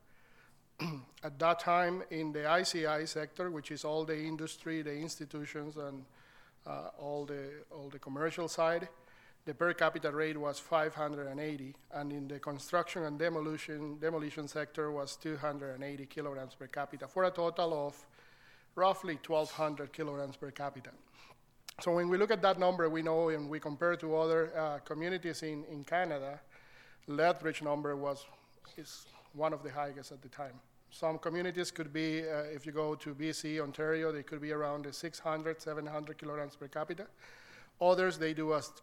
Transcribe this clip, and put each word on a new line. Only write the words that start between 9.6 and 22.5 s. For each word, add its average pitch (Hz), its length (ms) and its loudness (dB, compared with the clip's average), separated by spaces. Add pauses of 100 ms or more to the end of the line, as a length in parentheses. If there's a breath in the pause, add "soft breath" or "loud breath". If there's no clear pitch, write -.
capita 160 380 4
rate 156 260 0
was 147 220 -2
five 156 340 2
hundred 147 320 -2
and 139 140 -6
eighty, 139 340 -6 (220)
and 143 180 -4
in 143 140 -6
the 143 100 -6
construction 156 680 0
and 147 120 -2
demolition, 156 840 -2
demolition 151 480 -2
sector 151 440 -4
was 143 240 -4
two 156 200 -6
hundred 143 380 -2
and 131 100 -8
eighty 139 220 -6
kilograms 135 480 -6
per 135 140 -14
capita, 139 400 -6
for 185 160 2
a 185 80 6
total 170 560 2
of - 180 -10 (680 loud breath)
roughly 185 480 4
twelve 156 280 2
hundred 147 400 -2
kilograms 143 460 -4
per 139 140 -8
capita. 135 400 -6 (880 loud breath)
So 175 160 2
when 175 120 4
we 180 120 6
look 208 100 6
at 196 140 4
that 190 160 8